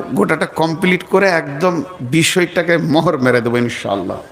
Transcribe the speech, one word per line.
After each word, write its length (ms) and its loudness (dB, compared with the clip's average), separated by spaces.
গোটাটা 320 0
কমপ্লিট 580 0
করে 260 2
একদম 540 0
বিষয়টাকে 760 0
মোহর 400 2
মেরে 240 4
দেবো 160 0
ইনশাআল্লাহ। 600 -2